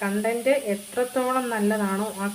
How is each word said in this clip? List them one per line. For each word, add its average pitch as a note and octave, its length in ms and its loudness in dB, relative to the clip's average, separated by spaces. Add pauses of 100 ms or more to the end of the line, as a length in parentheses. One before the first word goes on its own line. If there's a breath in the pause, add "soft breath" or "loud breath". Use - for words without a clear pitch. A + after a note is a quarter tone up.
കണ്ടന്റ് A3 500 2 (220)
എത്രത്തോളം B3+ 760 0
നല്ലതാണോ G#3 560 0 (120)
ആ G3 160 -2